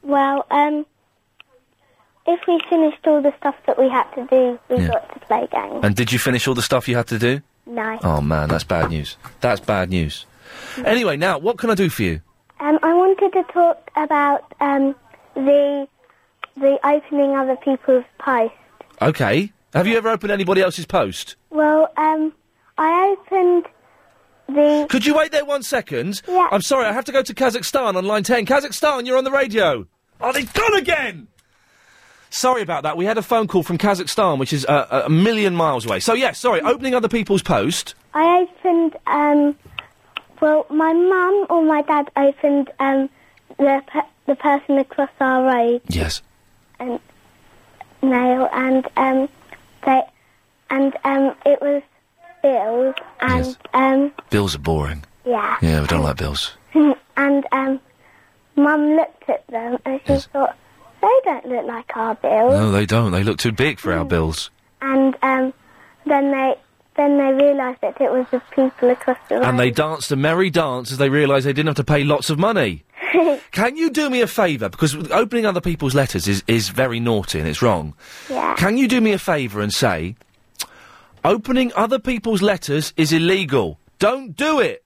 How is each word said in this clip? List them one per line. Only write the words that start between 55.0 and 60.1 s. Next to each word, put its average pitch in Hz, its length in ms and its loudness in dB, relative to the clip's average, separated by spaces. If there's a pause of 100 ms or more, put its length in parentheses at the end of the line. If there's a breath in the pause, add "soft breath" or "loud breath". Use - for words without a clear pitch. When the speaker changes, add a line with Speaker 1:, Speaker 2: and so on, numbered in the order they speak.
Speaker 1:
Yeah. 226 380 -2
Speaker 2:
Yeah, 78 180 2
we 78 60 -2
don't 82 160 0
like 73 140 -2
bills. 71 400 -6 (180)
Speaker 1:
<laughs> 294 220 4 (220)
And, 277 320 0
um, 269 300 -2 (760 soft breath)
Mum 294 400 4
looked - 340 -2
at - 180 -4
them 233 380 -6
and 269 200 -4
she 277 60 0